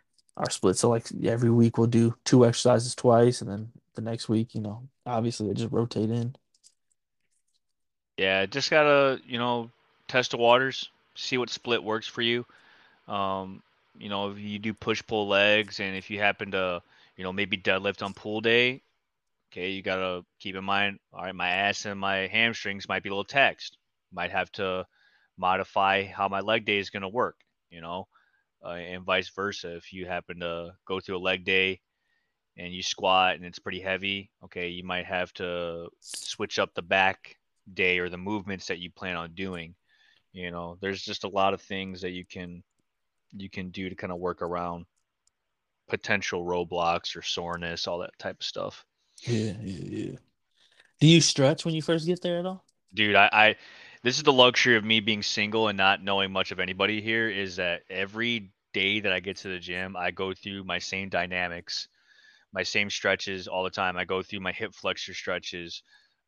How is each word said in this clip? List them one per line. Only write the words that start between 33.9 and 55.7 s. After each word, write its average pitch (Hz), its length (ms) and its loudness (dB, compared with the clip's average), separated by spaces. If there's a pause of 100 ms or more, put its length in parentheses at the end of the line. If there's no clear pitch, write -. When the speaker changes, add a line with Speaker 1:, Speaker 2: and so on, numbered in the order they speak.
Speaker 2:
okay, 87 240 -8
you 90 160 -10
might 90 200 -4
have 90 300 -4
to 87 540 -6 (120)
switch - 580 -8
up 98 160 -2
the 95 80 -6
back 95 540 2 (360)
day 90 260 2
or 90 100 -2
the 87 80 -8
movements 95 500 -6
that 87 120 -6
you 87 120 -14
plan 90 260 -10
on 85 180 -10
doing. 90 400 -10 (580)
You 90 180 -10
know, 87 300 -10
there's 98 220 -6
just 104 200 -8
a 101 60 -6
lot 98 240 2
of 95 80 -4
things 95 400 -8
that 92 100 -6
you 90 140 -10
can, 90 380 -14 (680)
you 98 180 -14
can 92 220 -10
do 95 180 -8
to 92 60 -12
kinda 90 200 -8
work 87 260 -6
around 87 440 -6 (1040)
potential 98 560 -2
roadblocks 87 680 -2
or 85 60 -14
soreness, 87 640 -6
all 87 120 -4
that - 200 -12
type - 200 -10
of - 60 -8
stuff. - 400 -8 (400)
Speaker 1:
Yeah, 110 360 -2
yeah, 98 240 -10 (260)
yeah. - 40 -12 (840)
Do 151 80 10
you 165 140 10
stretch 143 440 4
when 160 100 -2
you 156 60 -2
first 165 260 0
get 180 140 0
there 175 180 -4
at 175 60 -4
all? 185 200 -10 (280)
Speaker 2:
Dude, 208 220 4
I, 98 160 8
I, 107 240 8 (480)
this 127 140 2
is 151 60 -4
the 147 100 8
luxury 123 420 8
of 104 80 4
me 110 160 2
being 104 220 0
single 107 460 0
and 98 100 -2